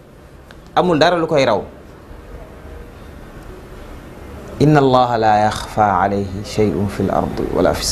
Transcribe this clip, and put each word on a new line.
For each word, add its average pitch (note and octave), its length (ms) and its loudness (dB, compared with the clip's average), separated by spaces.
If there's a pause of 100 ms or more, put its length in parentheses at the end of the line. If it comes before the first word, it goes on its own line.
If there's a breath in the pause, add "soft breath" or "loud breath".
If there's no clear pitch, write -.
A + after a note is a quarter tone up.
(760)
amul E3 240 2
dara F3 180 4
lu E3 100 0
koy D3 180 2
raw. G#2+ 180 2 (3000)
"Inna D3 220 6
Allaha B2+ 380 4
la G#2+ 260 4
yaxfa G#2 580 0
alayhi G2+ 420 -2
shay'un G2+ 440 0
fil G2 220 -2
ardi - 340 -2 (100)
wala D#2+ 200 2
fis - 180 -4